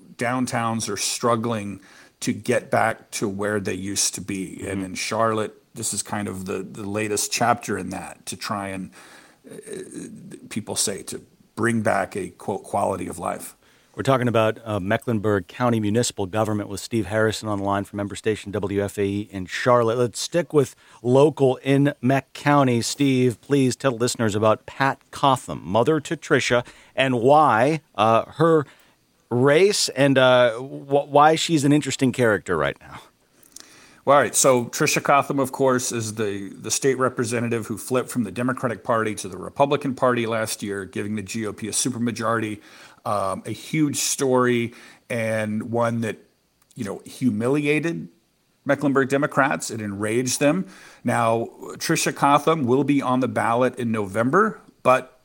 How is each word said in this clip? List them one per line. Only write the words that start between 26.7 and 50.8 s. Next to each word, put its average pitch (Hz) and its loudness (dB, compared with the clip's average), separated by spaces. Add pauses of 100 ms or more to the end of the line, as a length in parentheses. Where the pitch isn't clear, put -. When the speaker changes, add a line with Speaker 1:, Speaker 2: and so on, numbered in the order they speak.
Speaker 2:
and 127 2
why, 139 6 (140)
uh, 110 4
her 160 4 (640)
race 143 4
and, 139 4
uh, 127 6
wh-, 143 -2
why 147 8
she's 160 2
an 143 6
interesting 139 2
character 104 2
right 71 0
now. - -18 (1040)
Speaker 1:
Well, 135 6
all 143 6
right. 104 -2
So 127 4
Tricia 151 -2
Cotham, 139 2
of 131 -2
course, 131 0
is 110 -6
the, 101 -6
the 104 -14
state 131 0
representative 120 -2
who 104 -8
flipped 123 -4
from 120 -2
the 95 -8
Democratic 123 -4
Party 110 0
to - -10
the 85 -12
Republican 139 -2
Party 120 0
last 110 -4
year, 101 -6
giving 104 -6
the 104 -6
G 110 -6
O 101 -6
P 104 -10
a 101 -6
supermajority, 113 -2 (480)
um, 98 -2
a 110 -8
huge 147 -2
story 123 0 (360)
and 110 -4
one 117 0
that, 107 -4 (580)
you 127 -8
know, 98 -8
humiliated 147 -2 (560)
Mecklenburg 139 2
Democrats. 143 0
It 110 -8
enraged 107 -2
them. 160 2 (380)